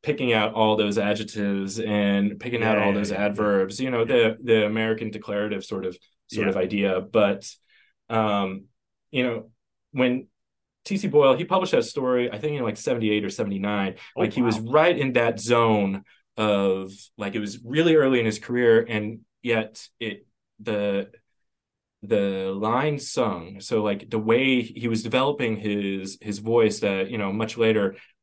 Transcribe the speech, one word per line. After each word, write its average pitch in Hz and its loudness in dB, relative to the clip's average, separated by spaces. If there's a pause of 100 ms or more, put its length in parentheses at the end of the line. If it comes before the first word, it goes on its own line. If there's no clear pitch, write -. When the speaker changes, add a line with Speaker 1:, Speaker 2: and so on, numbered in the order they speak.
Speaker 1:
picking 135 0
out 110 2
all 107 4
those 104 0
adjectives 101 -2
and 104 0
picking 120 -4
out 107 4
Speaker 2:
Yeah, 104 2
Speaker 1:
all 101 2
Speaker 2:
yeah, 101 0
Speaker 1:
those 101 -2
Speaker 2:
yeah, 95 -4
yeah. 104 0
Speaker 1:
adverbs, 101 0
you 131 -2
know, 120 0
Speaker 2:
Yeah. 113 2
Speaker 1:
the, 117 2
the 113 4
American 110 -2
declarative 104 -4
sort 95 -8
of, 90 -6 (360)
sort 107 -2
Speaker 2:
Yeah. 98 0
Speaker 1:
of 95 -2
idea. 95 0
But, 101 0 (600)
um, 101 0 (480)
you 131 0
know, 117 -4 (420)
when 127 0 (580)
T 196 -4
C 202 -4
Boyle, 139 6
he 170 -4
published 185 0
that 123 4
story, 127 0
I 107 -8
think 147 -4
in, 127 -4
like, 104 -4
seventy-eight 107 0
or 98 -4
seventy-nine, 98 -4 (200)
Speaker 2:
Oh, 135 -4
Speaker 1:
like, - 0
he 127 -2
was 110 2
Speaker 2:
wow. 117 -8
Speaker 1:
right 156 4
in 131 -2
that 117 2
zone 110 2 (340)
of, 98 0 (260)
like, 101 -8
it 107 -2
was 104 -8
really 156 2
early 135 6
in 113 2
his 107 -2
career, 117 4
and 110 -6 (220)
yet 110 -2 (140)
it, 101 -8 (340)
the, 101 -2 (920)
the 98 -2
line 120 -2
sung, 98 -4
so, 110 -2
like, 101 -4
the 113 -4
way 123 2
he 117 -6
was 110 0
developing 120 0
his, 98 -4
his 101 -6
voice 110 2
that, 98 -2
you 120 -6
know, 98 -2
much 110 -4
later, 107 2 (280)